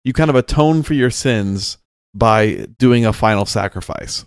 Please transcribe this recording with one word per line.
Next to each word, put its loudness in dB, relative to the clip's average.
you -4
kind 2
of 2
atone 2
for -4
your 2
sins -4
by 0
doing 4
a 2
final 0
sacrifice. -8